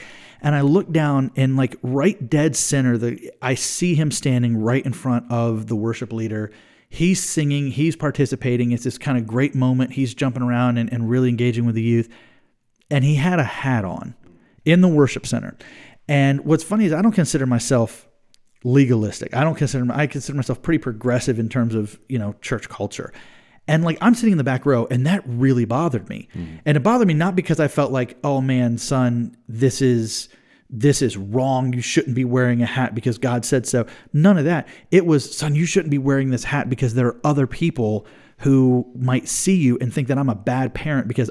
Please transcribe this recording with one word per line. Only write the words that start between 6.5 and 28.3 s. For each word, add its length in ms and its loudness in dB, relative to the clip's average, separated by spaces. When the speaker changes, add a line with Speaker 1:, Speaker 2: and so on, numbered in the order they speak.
Speaker 1:
He's 320 0
singing, 520 -2
he's 240 0
participating. 760 -2
It's 140 -2
this 140 -6
kinda 220 -2
great 360 -2
moment. 380 0
He's 200 -4
jumping 300 -4
around 340 0
and, 140 -2
and 180 -2
really 180 2
engaging 380 0
with 80 0
the 80 0
youth. 260 2
And 100 2
he 140 4
had 240 2
a 40 0
hat 400 -2
on 300 -8
in 160 6
the 60 8
worship 400 2
center. 300 -6
And 380 2
what's 180 2
funny 220 0
is 80 2
I 100 0
don't 80 6
consider 360 0
myself 600 0
legalistic. 720 2
I 80 0
don't 140 0
consider, 360 -2
I 140 0
consider 300 -10
myself 260 -4
pretty 160 0
progressive 600 -2
in 80 -2
terms 260 -2
of, 240 -4
you 120 -4
know, 220 -6
church 260 -6
culture. 440 -10
And, 140 2
like, 160 -2
I'm 140 6
sitting 180 2
in 60 2
the 60 0
back 200 -2
row, 260 2
and 160 0
that 200 2
really 400 2
bothered 420 -2
me. 260 -12
Speaker 2:
Mm. 300 -12
Speaker 1:
And 140 2
it 40 0
bothered 240 4
me 60 4
not 240 0
because 240 0
I 80 2
felt 240 0
like, 320 -4
"Oh 160 0